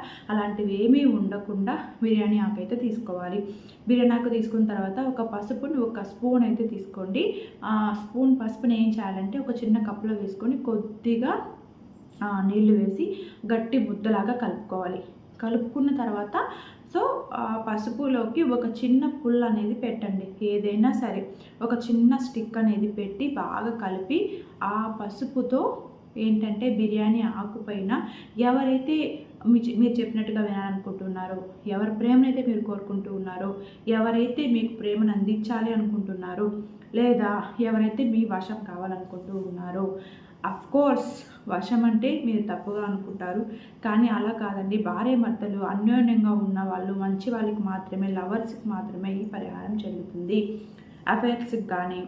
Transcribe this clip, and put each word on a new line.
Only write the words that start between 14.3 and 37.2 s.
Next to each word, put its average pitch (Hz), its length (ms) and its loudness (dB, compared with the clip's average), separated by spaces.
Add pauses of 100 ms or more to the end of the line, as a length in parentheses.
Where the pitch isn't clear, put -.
కలుపుకోవాలి. 185 680 -4 (380)
కలుపుకున్న 233 540 0
తర్వాత, 226 520 -2 (500)
so, 381 40 0 (320)
ఆ 220 380 -2
పసుపులోకి 240 720 0
ఒక 240 220 2 (180)
చిన్న 262 280 4 (140)
పుల్ల 240 200 4
అనేది 214 280 0
పెట్టండి. 208 720 -4
ఏదైనా 208 460 2
సరే 196 380 -2 (320)
ఒక 233 120 0
చిన్న 233 440 4
స్టిక్ - 400 -6
అనేది 214 340 2
పెట్టి 202 460 -4
బాగా 208 500 -4
కలిపి 247 500 -2 (260)
ఆ 220 380 -2
పసుపుతో 254 840 -2 (340)
ఏంటంటే 214 520 0
బిర్యానీ 214 520 2
ఆకు 208 360 -4
పైన 202 440 -2 (380)
ఎవరైతే 262 800 2 (280)
మీ 233 120 8
చె-, 208 200 0
మీరు 240 140 6
చెప్పినట్టుగా 214 480 -2
వినాలనుకుంటున్నారో, 190 1000 -4 (240)
ఎవరి 208 240 0
ప్రేమనైతే 254 560 4
మీరు 214 140 0
కోరుకుంటూ 202 540 -6
ఉన్నారో, 190 400 -6 (320)
ఎవరైతే 233 600 2
మీకు 226 260 2
ప్రేమను 208 440 2
అందించాలి 214 560 0
అనుకుంటున్నారో, 196 800 -2 (440)
లేదా 214 480 2 (160)